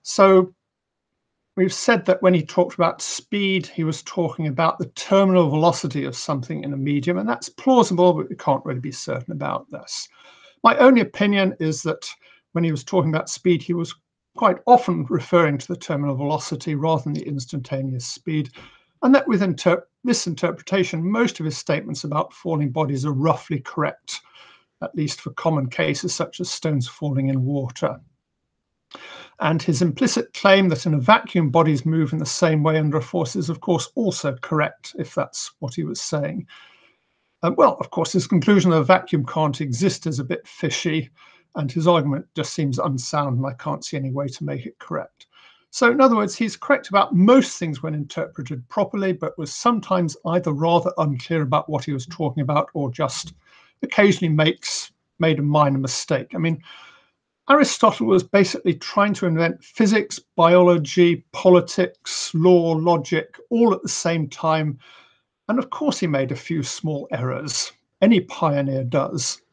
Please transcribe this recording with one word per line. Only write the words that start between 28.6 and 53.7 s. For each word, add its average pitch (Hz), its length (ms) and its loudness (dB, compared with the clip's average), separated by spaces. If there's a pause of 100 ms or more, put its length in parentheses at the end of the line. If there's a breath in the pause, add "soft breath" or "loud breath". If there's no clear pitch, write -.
And 160 220 0
his 151 200 0
implicit 233 520 -2
claim 196 360 4
that 143 160 -2
in 160 80 0
a 147 60 0
vacuum 170 500 2
bodies 156 360 2
move 160 260 0
in 156 80 -4
the 147 60 -4
same 156 380 2
way 156 160 2
under 151 180 0
a 135 40 0
force 165 340 -4
is, 165 140 -2
of 156 100 -6
course, - 360 -2
also 143 460 -2
correct, - 560 -4
if - 160 -8
that's - 460 -6
what 127 160 -10
he 85 80 -6
was - 180 -8
saying. - 460 -6 (960 soft breath)
Uh, - 120 0
well, 302 240 4
of - 120 -8
course, 165 220 -2
his 185 120 2
conclusion 185 460 4
that 160 60 4
a 151 60 4
vacuum 175 420 2
can't 156 360 -2
exist 151 460 -2
is 139 120 -4
a 139 40 -6
bit 160 240 -8
fishy, 156 640 -4 (460 soft breath)
and 143 160 -4
his 165 160 -2
argument 147 380 2 (100)
just - 180 -6
seems 139 260 -2
unsound, 135 580 -4
and 131 80 -2
I 135 80 -6
can't - 320 -8
see 151 120 -8
any 135 140 -6
way 139 160 -6
to 123 160 -12
make 139 220 -8
it - 140 -16
correct. - 480 -12 (420 soft breath)
So, 240 220 2
in 277 80 0
other 254 160 6
words, 208 180 0
he's 226 220 -4
correct - 320 -2
about 196 260 0
most 220 460 6
things 156 240 -6
when 160 100 -6
interpreted 147 760 -8
properly, 190 420 -2
but - 260 -6
was 151 160 -10
sometimes 185 640 0 (100)
either 170 280 0
rather 165 440 2
unclear 151 440 -2
about 151 280 -2
what 143 140 -4
he 151 80 -6
was 131 140 -6
talking 151 360 -4
about 143 320 0
or 143 160 -4
just 135 440 -6 (500 soft breath)